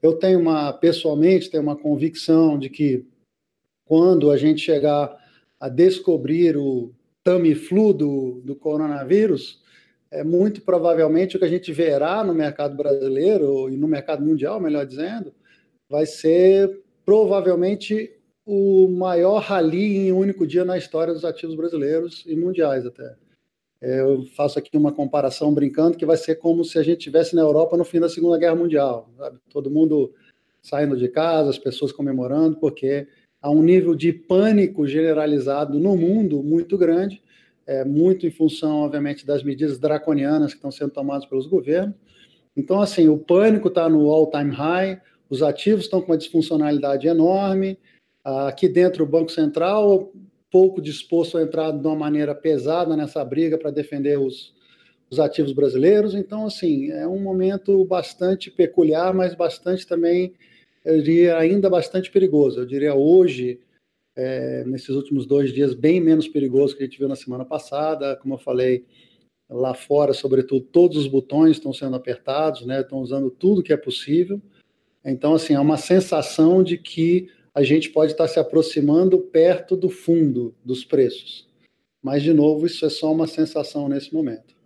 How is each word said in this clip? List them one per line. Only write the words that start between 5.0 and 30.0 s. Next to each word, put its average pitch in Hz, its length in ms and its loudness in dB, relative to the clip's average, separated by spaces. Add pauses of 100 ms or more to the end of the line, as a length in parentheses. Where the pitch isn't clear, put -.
a 139 80 -10
descobrir 165 880 2
o 131 380 -4 (300)
Tamiflu 180 720 2
do, 135 500 -4
do 135 120 -10
coronavírus, 151 1040 -2 (480)
é 151 140 -8
muito 185 380 0
provavelmente 165 720 0
o 190 40 -2
que 185 60 0
a 165 40 0
gente 180 220 -4
verá 160 520 0
no 185 100 -2
mercado 147 420 -4
brasileiro, 139 920 0
e 135 80 -6
no 147 100 -2
mercado 147 380 -4
mundial, 156 340 -2
melhor 147 260 -4
dizendo, 160 480 -10 (560)
vai 151 160 0
ser 190 760 4 (240)
provavelmente 196 1080 0 (340)
o 196 420 4
maior 185 520 2
rally 190 580 0
em 190 140 0
um 185 60 2
único 190 300 0
dia 175 180 0
na 180 120 -2
história 165 360 -4
dos 160 120 -8
ativos 160 300 -8
brasileiros 160 720 -4
e 160 100 -6
mundiais 160 500 -2
até. 123 300 -16 (680)
É, 127 200 -2
eu 131 240 0 (100)
faço 147 240 -2
aqui - 160 -10
uma 147 160 2
comparação 147 600 -2
brincando 151 440 0
que 170 80 -4
vai 160 120 2
ser 160 180 -2
como 165 300 0
se 165 120 -4
a 156 60 2
gente 170 160 0
tivesse 160 340 0
na 165 80 4
Europa 160 360 2
no 175 80 0
fim 170 140 -2
da 165 100 0
Segunda 165 280 0
Guerra 165 180 2
Mundial, 139 640 -2
sabe? 139 220 -14 (100)
Todo 139 220 -6
mundo 151 420 2 (480)